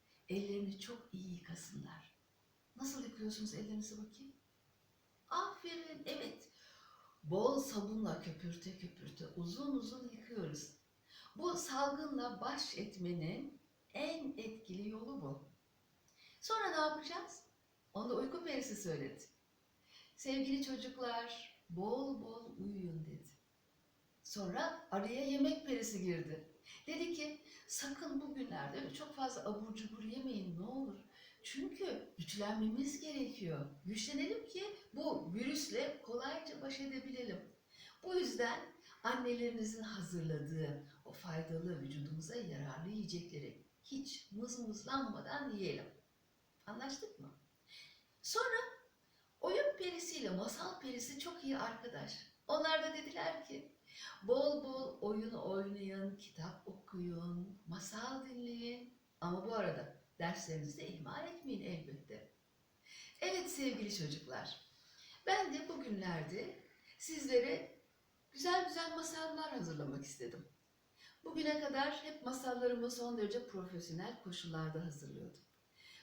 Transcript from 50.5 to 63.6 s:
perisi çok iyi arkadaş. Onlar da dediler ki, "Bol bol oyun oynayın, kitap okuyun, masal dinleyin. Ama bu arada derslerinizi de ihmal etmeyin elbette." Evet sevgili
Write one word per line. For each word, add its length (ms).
perisi 400
çok 240
iyi 140
arkadaş. 720
Onlar 360
da 140
dediler 480
ki, 320
"Bol 400
bol 380
oyun 300
oynayın, 840
kitap 500
okuyun, 1000
masal 580
dinleyin. 760
Ama 240
bu 100
arada 400
derslerinizi 580
de 100
ihmal 400
etmeyin 340
elbette." 720
Evet 300
sevgili 440